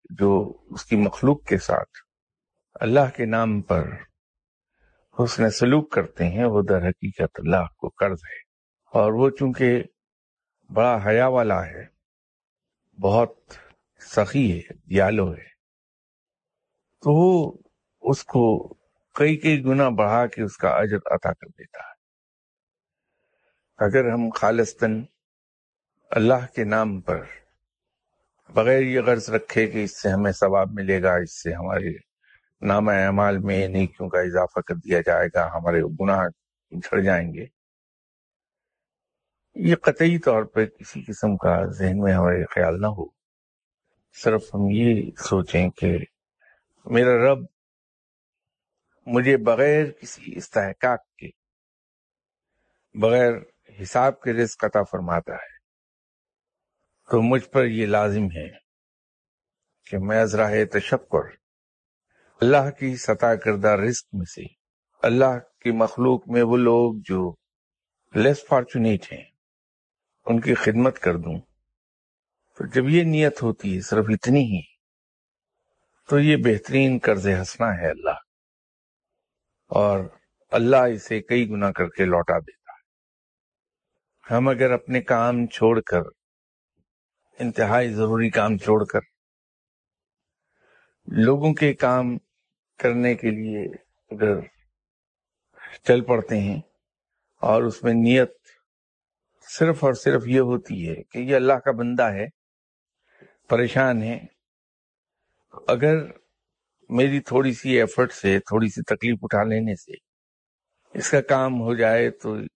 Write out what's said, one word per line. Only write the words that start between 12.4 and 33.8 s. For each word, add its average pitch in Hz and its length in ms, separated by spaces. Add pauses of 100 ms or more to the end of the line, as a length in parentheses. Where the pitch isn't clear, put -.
بہت 110 340 (640)
سخی 104 580
ہے، - 160
دیالو 95 600
ہے، - 160 (1500)
تو 147 140
وہ 175 440 (440)
اس - 220
کو 113 500 (400)
کئی 156 240
کئی 151 260
گنا 135 260
بڑھا 110 380
کے 113 140
اس 104 160
کا 98 120
اجر 101 280
عطا 87 360
کر - 140
دیتا - 320
ہے۔ - 140 (1800)
اگر 117 340
ہم 117 180
خالصتاً 110 720 (1040)
اللہ 123 360 (100)
کے 117 80
نام 107 380
پر - 420 (1040)
بغیر 127 320
یہ 127 200
غرض 113 280
رکھے 110 380
کہ 107 160
اس - 180
سے 104 80
ہمیں 98 220
ثواب 95 400
ملے 95 320
گا، 90 120
اس 87 280
سے 85 100
ہمارے 90 380 (720)
نامہ 104 300
اعمال 98 460
میں 95 300
نیکیوں 92 420